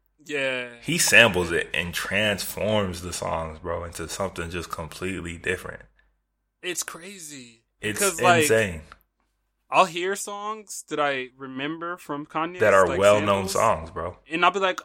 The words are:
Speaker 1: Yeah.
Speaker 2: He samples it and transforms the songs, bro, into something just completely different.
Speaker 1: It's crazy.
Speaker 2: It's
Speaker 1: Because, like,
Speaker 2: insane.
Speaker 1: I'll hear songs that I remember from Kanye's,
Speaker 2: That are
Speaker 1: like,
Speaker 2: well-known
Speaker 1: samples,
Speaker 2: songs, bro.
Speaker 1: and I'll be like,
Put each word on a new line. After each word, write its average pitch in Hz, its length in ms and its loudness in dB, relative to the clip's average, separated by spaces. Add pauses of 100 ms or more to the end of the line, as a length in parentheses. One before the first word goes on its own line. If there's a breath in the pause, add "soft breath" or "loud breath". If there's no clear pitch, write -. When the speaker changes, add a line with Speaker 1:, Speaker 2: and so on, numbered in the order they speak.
(260)
Speaker 1:
Yeah. 135 440 -4 (120)
Speaker 2:
He 156 160 -2
samples 98 540 6
it 82 220 0
and 85 200 -2
transforms 101 1080 -2
the 87 120 -8
songs, 82 460 -6
bro, 85 240 -6
into 85 260 -10
something 90 400 -6
just 85 220 -8
completely 85 640 -8
different. - 460 -6 (800)
Speaker 1:
It's 175 200 -6
crazy. 151 800 -16 (160)
Speaker 2:
It's 104 200 -4
Speaker 1:
Because, 190 220 0
like, 120 220 6
Speaker 2:
insane. 104 380 4 (880)
Speaker 1:
I'll 160 160 6
hear 175 300 -2
songs 208 720 -10
that 151 100 -2
I 135 360 -2
remember 147 600 -8
from 147 300 -8
Kanye's, 170 320 -6
Speaker 2:
That 104 160 6
are 95 120 8
Speaker 1:
like, - 120 0
Speaker 2:
well-known 101 500 6
Speaker 1:
samples, - 40 -4
Speaker 2:
songs, 95 380 2
bro. 82 260 -8 (120)
Speaker 1:
and 170 160 -4
I'll 185 60 2
be 196 80 -6
like, 185 260 -2